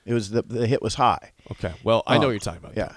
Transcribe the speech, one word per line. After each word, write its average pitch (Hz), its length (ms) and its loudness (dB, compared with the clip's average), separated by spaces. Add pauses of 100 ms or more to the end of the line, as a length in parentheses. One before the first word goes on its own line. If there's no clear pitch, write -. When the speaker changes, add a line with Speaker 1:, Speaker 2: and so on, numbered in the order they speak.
Speaker 1:
It 117 80 0
was 104 160 0
the, 113 120 2
the 120 240 -2
hit 127 140 2
was 104 140 -2
high. 117 380 2 (180)
Speaker 2:
Okay. 85 240 -6 (100)
Well, 113 220 2
I - 80 2
know - 80 6
Speaker 1:
Um, 143 40 2
Speaker 2:
what 131 40 2
you're 107 80 -4
talking 82 260 -10
about. 82 120 -10
Speaker 1:
Yeah, 104 200 -4